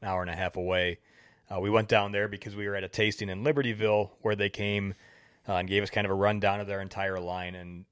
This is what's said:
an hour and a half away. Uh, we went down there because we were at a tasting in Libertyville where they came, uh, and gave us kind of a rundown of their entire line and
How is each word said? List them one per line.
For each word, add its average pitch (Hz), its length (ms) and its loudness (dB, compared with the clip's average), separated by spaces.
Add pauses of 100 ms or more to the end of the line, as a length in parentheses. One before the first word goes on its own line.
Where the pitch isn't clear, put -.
an 104 60 -6
hour 92 140 0
and 87 80 -6
a 82 60 -6
half 92 200 -2
away. 90 440 0 (520)
Uh, 98 60 -4
we 98 100 0
went 107 200 4
down 101 240 4
there 101 160 0
because 101 260 -10
we 101 140 -6
were 101 80 -2
at 95 80 -4
a 92 40 -8
tasting 107 400 0
in 95 140 -4
Libertyville 110 680 2 (120)
where 107 140 0
they 101 140 0
came, 101 440 -2 (520)
uh, 95 100 0
and 90 120 0
gave 101 140 2
us 101 80 -4
kind 104 160 0
of 95 40 0
a 98 40 2
rundown 101 440 4
of 104 80 -6
their 98 140 -4
entire 98 400 -4
line 90 340 -6
and 87 380 -12